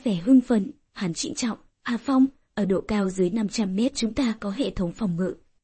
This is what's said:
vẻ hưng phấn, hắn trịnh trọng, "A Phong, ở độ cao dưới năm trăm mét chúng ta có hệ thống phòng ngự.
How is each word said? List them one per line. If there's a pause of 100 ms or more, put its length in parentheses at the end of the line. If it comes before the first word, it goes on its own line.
vẻ
hưng
phấn, (220)
hắn
trịnh
trọng, (240)
"A
Phong, (280)
ở
độ
cao
dưới
năm
trăm
mét
chúng
ta
có
hệ
thống
phòng
ngự. (300)